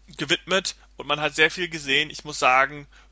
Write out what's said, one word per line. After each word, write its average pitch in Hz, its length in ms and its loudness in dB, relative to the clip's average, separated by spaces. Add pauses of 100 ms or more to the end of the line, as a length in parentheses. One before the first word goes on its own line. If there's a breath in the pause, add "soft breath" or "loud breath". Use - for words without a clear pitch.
(180)
gewidmet 170 580 -2 (220 soft breath)
und 131 100 -12
man 147 140 -2
hat 151 120 -2
sehr 160 160 4
viel 175 200 -6
gesehen. 147 400 0
Ich - 160 -14
muss 147 120 -10
sagen, 139 480 2 (260 soft breath)